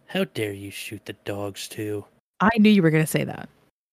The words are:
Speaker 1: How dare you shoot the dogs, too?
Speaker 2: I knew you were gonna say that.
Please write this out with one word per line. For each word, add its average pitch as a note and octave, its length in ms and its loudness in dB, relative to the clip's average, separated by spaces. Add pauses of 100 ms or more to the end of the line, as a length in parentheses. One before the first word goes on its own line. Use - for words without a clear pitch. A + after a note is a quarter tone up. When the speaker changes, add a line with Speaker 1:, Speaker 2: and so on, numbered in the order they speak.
Speaker 1:
How - 160 -2
dare G#2+ 280 -4
you G2+ 180 -12
shoot - 360 -14
the A2 60 -10 (120)
dogs, G2+ 440 -8
too? G#2 360 -8 (360)
Speaker 2:
I G3 180 4
knew G#3+ 120 8
you G3 120 6
were D#3+ 80 4
gonna D#3 160 2
say D3+ 180 -2
that. - 240 -12 (440)